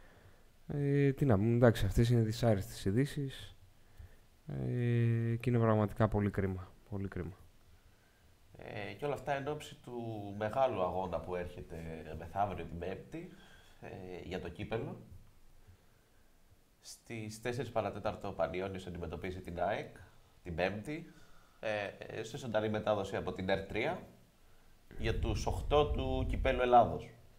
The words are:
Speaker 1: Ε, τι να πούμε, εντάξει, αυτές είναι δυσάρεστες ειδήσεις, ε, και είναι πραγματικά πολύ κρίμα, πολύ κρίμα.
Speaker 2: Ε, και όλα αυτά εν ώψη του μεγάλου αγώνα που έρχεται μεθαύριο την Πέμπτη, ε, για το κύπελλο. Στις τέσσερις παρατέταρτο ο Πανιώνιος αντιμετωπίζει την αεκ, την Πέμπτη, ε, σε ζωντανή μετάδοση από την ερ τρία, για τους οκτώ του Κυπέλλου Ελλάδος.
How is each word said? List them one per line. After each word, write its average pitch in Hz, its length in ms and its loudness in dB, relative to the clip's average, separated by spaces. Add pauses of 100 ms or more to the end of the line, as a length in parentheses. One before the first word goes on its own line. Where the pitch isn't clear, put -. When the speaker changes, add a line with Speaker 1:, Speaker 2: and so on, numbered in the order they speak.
(680)
Speaker 1:
Ε, 143 460 4
τι 147 120 0
να 120 120 8
πούμε, 113 180 6
εντάξει, 120 320 8
αυτές 117 240 6
είναι 120 100 6
δυσάρεστες 110 640 2
ειδήσεις, 135 720 -2 (920)
ε, 147 80 -8 (800)
και 120 140 -2
είναι 120 80 4
πραγματικά 107 500 4
πολύ 104 220 2
κρίμα, 95 420 -2 (180)
πολύ 98 180 -4
κρίμα. 90 280 -6 (1200)
Speaker 2:
Ε, 101 340 -10
και 101 120 -10
όλα 143 100 -4
αυτά 143 180 -4
εν 135 160 -4
ώψη 151 340 -8
του 113 560 -8
μεγάλου 107 440 0
αγώνα 90 380 -2
που 90 140 -6
έρχεται 87 420 -8 (420)
μεθαύριο 85 460 -4
την 80 140 -10
Πέμπτη, 95 500 -8 (520)
ε, - 80 -14 (360)
για 90 160 -8
το 90 80 -10
κύπελλο. 110 520 -6 (1800)
Στις 107 600 -12
τέσσερις 120 300 -4
παρατέταρτο 101 580 -2
ο 92 40 -4
Πανιώνιος 90 540 -2
αντιμετωπίζει 85 540 -6
την 85 200 -8
αεκ, 113 360 -2 (460)
την 87 120 -8
Πέμπτη, 104 580 -2 (480)
ε, 104 600 -6
σε 127 140 -10
ζωντανή 110 320 0
μετάδοση 107 480 0
από 92 160 -2
την 95 160 -4
ερ 95 180 2
τρία, 151 360 -2 (960)
για 110 200 0
τους 110 280 0
οκτώ 147 440 2
του 131 380 0
Κυπέλλου 131 320 2
Ελλάδος. 120 500 6 (280)